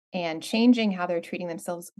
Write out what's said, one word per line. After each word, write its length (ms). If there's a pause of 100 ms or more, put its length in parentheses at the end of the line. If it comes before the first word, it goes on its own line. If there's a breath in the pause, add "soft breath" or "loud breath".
(140)
and 300
changing 480
how 160
they're 140
treating 260
themselves 520